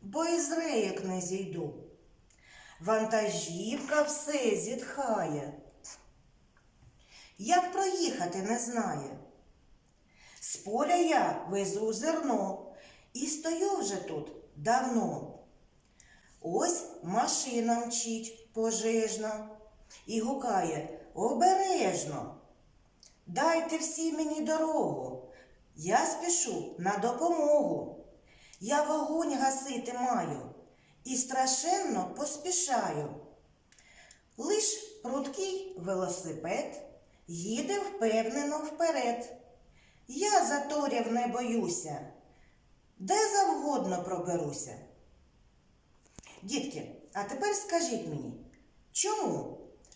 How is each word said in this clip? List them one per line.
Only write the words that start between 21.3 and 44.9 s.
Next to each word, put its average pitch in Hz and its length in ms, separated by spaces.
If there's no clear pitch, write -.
Дайте 320 500
всі 320 340
мені 302 300
дорогу, 311 880
я 202 300
спішу 262 720
на 196 180
допомогу. 294 1080
Я 294 240
вогонь 302 500
гасити 262 600
маю 214 480
і 254 120
страшенно 262 1040
поспішаю. 247 960
Лиш - 640
прудкий 370 760
велосипед 175 1040
їде 220 520
впевнено 262 800
вперед. 302 800
Я 359 380
заторів 285 640
не 240 160
боюся, 196 800
де 403 300
завгодно 285 760
проберуся». 170 720